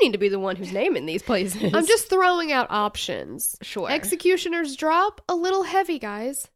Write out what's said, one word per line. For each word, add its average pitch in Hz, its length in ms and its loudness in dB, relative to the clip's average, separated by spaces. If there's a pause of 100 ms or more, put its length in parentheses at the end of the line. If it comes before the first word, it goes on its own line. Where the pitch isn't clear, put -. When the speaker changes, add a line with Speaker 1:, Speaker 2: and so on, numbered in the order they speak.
Speaker 1:
need 254 100 6
to 196 60 0
be 202 100 4
the 196 100 0
one 190 180 -2
who's 185 180 -8
naming 202 320 0
these 160 160 -4
places. 208 500 0
Speaker 2:
I'm 320 140 4
just 427 240 2
throwing 359 420 4
out 254 160 2
options. 139 960 -4
Speaker 1:
Sure. - 280 -6
Speaker 2:
Executioner's 330 840 0
Drop, 349 500 0
a 359 80 0
little 370 280 0
heavy, 359 360 0
guys. 220 580 -8